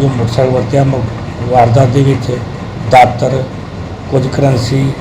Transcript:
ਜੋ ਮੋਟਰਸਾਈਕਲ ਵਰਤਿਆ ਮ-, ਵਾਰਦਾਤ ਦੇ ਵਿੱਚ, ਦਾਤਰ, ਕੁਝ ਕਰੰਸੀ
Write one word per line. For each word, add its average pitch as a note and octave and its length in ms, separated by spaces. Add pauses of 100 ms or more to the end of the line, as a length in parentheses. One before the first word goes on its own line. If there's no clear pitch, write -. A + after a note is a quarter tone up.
ਜੋ C#3 80
ਮੋਟਰਸਾਈਕਲ B2+ 440
ਵਰਤਿਆ B2+ 320
ਮ-, C3 180 (460)
ਵਾਰਦਾਤ A#2 400
ਦੇ C3+ 140
ਵਿੱਚ, C3 360 (520)
ਦਾਤਰ, B2+ 520 (680)
ਕੁਝ C3+ 180
ਕਰੰਸੀ C3+ 720